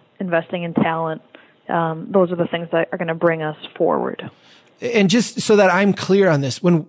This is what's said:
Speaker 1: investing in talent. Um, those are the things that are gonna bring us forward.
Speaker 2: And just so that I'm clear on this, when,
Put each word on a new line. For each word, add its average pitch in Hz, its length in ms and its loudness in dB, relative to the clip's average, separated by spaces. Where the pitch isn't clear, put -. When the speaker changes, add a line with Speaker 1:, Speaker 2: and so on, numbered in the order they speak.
Speaker 1:
investing 175 420 -4
in 170 120 -8
talent. 160 480 -2
Um, 165 440 -4
those 180 180 4
are 175 60 -6
the 170 100 -2
things 170 260 -6
that 165 200 0
are 180 60 -6
gonna 170 160 -4
bring 165 280 0
us 151 140 -6
forward. 160 540 -2
Speaker 2:
And 202 300 2
just - 300 0
so 214 160 2
that 196 140 6
I'm 190 220 2
clear 196 360 2
on 147 120 2
this, 131 220 -4
when, 175 260 4